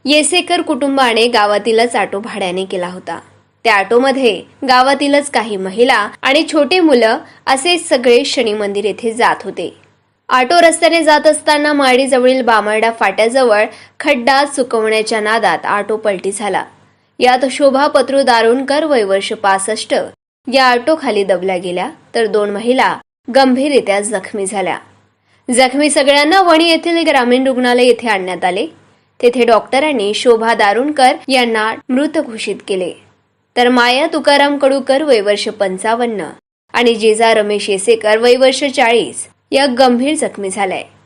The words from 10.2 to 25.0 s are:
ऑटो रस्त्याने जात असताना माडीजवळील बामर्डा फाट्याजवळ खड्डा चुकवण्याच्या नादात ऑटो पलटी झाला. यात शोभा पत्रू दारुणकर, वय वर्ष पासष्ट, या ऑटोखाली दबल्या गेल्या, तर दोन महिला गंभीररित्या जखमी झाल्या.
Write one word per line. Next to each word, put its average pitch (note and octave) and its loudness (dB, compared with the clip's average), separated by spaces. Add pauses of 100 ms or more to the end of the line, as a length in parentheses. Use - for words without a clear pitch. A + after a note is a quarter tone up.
ऑटो B3+ 2
रस्त्याने E4 2
जात D4 4
असताना D4+ 0
माडीजवळील C4 2
बामर्डा A3 0
फाट्याजवळ A3+ 2 (360)
खड्डा C4+ 2
चुकवण्याच्या A3 -2
नादात G#3 0
ऑटो G#3 -2
पलटी G3 -4
झाला. G3 -4 (540)
यात B3 4 (120)
शोभा C4+ 2
पत्रू C#4 0
दारुणकर, B3+ 2
वय C#4+ 0
वर्ष G3 -2
पासष्ट, G#3 -2 (580)
या C4 4
ऑटोखाली A#3+ 0
दबल्या F#3 -2
गेल्या, F3+ -6 (240)
तर A#3 0
दोन G#3 -2
महिला G#3+ 0 (380)
गंभीररित्या B3+ 2
जखमी G#3 -6
झाल्या. F#3 -4 (760)